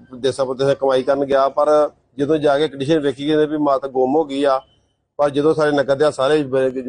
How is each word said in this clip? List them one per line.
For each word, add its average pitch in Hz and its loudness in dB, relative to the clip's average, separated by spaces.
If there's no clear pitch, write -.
ਦੇਸਾਂ 131 -2
ਪਰਦੇਸਾਂ 135 0
ਕਮਾਈ 135 0
ਕਰਨ 139 0
ਗਿਆ, 135 2
ਪਰ 147 2
ਜਦੋਂ 143 0
ਜਾ 143 2
ਕੇ 151 0
ਕੰਡੀਸ਼ਨ 139 -2
ਵੇਖੀ, 139 -4
ਕਹਿੰਦੇ 151 2
ਵੀ 151 -4
ਮਾਤਾ 139 0
ਗੁੰਮ 131 0
ਹੋ 160 2
ਗਈ 139 -4
ਆ। 135 2
ਪਰ 147 0
ਜਦੋਂ 143 0
ਸਾਰੇ 151 0
ਨਗਰ 139 0
ਦੇ 147 2
ਸਾਰੇ 143 0
ਬ-, 131 0